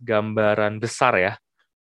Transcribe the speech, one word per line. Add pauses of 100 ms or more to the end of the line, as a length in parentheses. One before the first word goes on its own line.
gambaran
besar
ya (480)